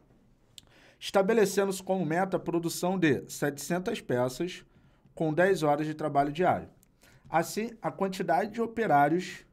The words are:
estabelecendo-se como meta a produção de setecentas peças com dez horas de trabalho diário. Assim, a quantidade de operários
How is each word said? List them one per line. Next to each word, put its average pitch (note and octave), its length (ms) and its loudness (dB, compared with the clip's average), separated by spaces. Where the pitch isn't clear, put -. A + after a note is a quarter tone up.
estabelecendo-se G3 840 2
como F#3+ 220 -2
meta F3 340 0
a - 20 -12
produção E3 580 -2
de D3 300 2
setecentas D#3+ 720 -4
peças B2+ 640 -4
com D#3 180 -2
dez F3 300 4
horas D3+ 240 2
de D#3 80 -4
trabalho D3 380 0
diário. C#3+ 360 2
Assim, E3+ 420 -2
a D#3+ 100 -4
quantidade F#3+ 600 0
de A3+ 120 -4
operários F3+ 920 2